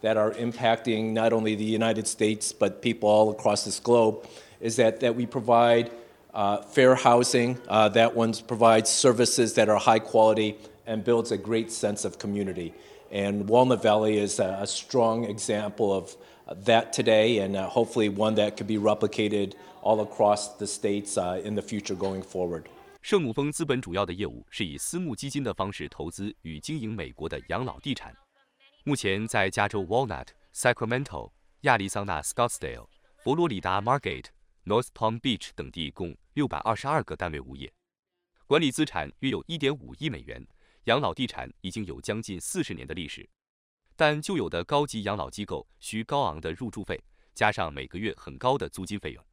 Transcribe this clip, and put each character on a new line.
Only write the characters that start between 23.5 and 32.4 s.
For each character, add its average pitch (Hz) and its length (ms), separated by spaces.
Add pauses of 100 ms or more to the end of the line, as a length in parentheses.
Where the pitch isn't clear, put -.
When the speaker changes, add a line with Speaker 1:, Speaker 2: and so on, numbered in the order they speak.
Speaker 2:
资 165 120
本 135 160
主 87 140
要 98 100
的 90 80
业 92 140
务 58 240
是 - 140
以 73 120
私 - 220
募 165 160
基 135 160
金 139 140
的 104 100
方 98 180
式 - 160
投 - 220
资 98 320
与 80 160
经 156 180
营 110 160
美 78 200
国 76 160
的 69 120 (100)
养 104 140
老 - 140
地 139 160
产。 - 220 (680)
目 143 140
前 101 320
在 98 200
加 101 200
州 101 160
Walnut、 95 420 (260)
Sacramento、 117 760 (300)
亚 131 160
利 98 100
桑 101 180
那 87 160
Scottsdale、 71 680 (340)